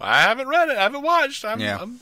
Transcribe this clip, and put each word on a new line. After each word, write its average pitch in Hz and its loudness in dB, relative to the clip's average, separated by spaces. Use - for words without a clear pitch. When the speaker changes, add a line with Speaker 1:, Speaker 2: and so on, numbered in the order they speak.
Speaker 1:
I 120 4
haven't 233 2
read 330 2
it. 254 -2
I 196 0
haven't 277 -2
watched. 302 0
I'm, 214 -6
Speaker 2:
Yeah. 208 -4
Speaker 1:
I'm 240 -14